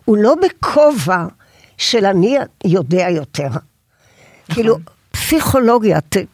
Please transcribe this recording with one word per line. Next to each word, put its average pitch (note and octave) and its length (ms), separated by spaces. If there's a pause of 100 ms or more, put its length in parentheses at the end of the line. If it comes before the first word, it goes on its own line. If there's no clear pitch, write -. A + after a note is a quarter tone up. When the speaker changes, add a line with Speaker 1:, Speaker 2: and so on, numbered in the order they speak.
Speaker 1:
הוא G#3+ 120
לא A3 260
בכובע A3 840 (520)
של G#3+ 280
"אני G3 320 (260)
יודע F3 440
יותר". D3+ 380
Speaker 2:
נכון. B2+ 140 (920)
Speaker 1:
כאילו, A3+ 220 (340)
פסיכולוגיה, A#3 880
ת-, - 160 (180)